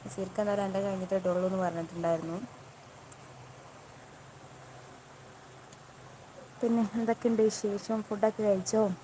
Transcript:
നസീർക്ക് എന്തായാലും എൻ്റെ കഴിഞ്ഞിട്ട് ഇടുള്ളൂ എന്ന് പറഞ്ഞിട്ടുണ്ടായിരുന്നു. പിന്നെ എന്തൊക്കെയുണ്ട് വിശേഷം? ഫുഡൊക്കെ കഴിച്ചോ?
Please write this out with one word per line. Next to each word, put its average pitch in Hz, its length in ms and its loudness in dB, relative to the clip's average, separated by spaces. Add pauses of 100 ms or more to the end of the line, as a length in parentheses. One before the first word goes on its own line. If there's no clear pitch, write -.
നസീർക്ക് 190 380 -4
എന്തായാലും 202 260 2
എൻ്റെ 190 180 0
കഴിഞ്ഞിട്ട് 190 340 0
ഇടുള്ളൂ 180 300 2
എന്ന് 190 160 0
പറഞ്ഞിട്ടുണ്ടായിരുന്നു. 165 720 0 (4000)
പിന്നെ 233 220 6 (160)
എന്തൊക്കെയുണ്ട് 226 500 4
വിശേഷം? 208 580 0
ഫുഡൊക്കെ 214 400 2
കഴിച്ചോ? 202 340 4 (220)